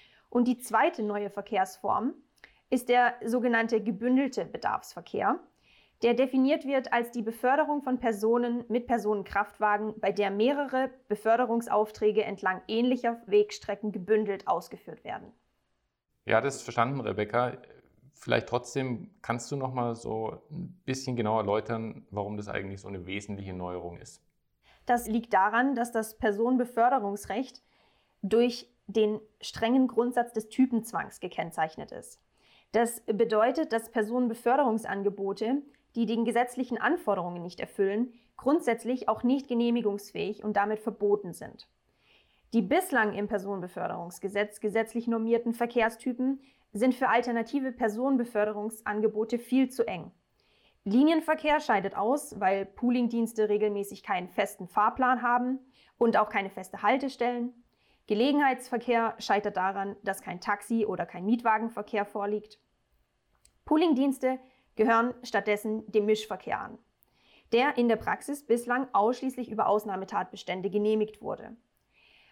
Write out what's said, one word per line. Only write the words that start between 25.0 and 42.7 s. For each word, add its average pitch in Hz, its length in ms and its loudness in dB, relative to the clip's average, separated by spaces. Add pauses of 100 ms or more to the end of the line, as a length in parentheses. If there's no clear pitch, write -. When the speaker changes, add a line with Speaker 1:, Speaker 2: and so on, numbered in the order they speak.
Speaker 1:
liegt 226 260 -2
daran, 226 440 2
dass 233 160 -4
das 220 260 -4
Personenbeförderungsrecht 233 1400 0 (600)
durch 233 460 2 (180)
den 214 340 2 (200)
strengen 254 460 2
Grundsatz 240 460 0
des 220 160 -6
Typenzwangs 226 720 0
gekennzeichnet 165 720 -6
ist. - 280 -16 (520)
Das 226 340 0
bedeutet, 226 680 2
dass 226 180 -2
Personenbeförderungsangebote, 220 1700 0 (320)
die 233 120 0
den 226 180 0
gesetzlichen 247 540 0
Anforderungen 190 640 -2
nicht 175 180 -12
erfüllen, 208 520 0 (240)
grundsätzlich 247 720 0
auch 220 140 0
nicht 262 240 2
genehmigungsfähig 214 960 -2
und 208 140 -4
damit 208 240 0
verboten 208 520 0
sind. - 360 -16 (840)
Die 226 100 4
bislang 233 520 0